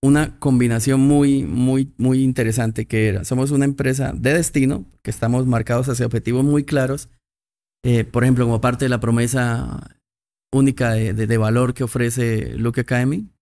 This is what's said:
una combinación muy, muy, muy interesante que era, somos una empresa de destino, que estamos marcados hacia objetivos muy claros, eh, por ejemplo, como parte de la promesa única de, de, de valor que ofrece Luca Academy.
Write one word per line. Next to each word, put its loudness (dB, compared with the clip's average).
una 2
combinación 2
muy, 4
muy, 0
muy 2
interesante -2
que 0
era, -2
somos -2
una 2
empresa -2
de 0
destino, 0
que -6
estamos 0
marcados 0
hacia -2
objetivos -2
muy 2
claros, -2
eh, 2
por -2
ejemplo, 4
como 0
parte 0
de 0
la 0
promesa -2
única 2
de, 0
de, -2
de 2
valor 2
que -4
ofrece -2
Luca -2
Academy. -2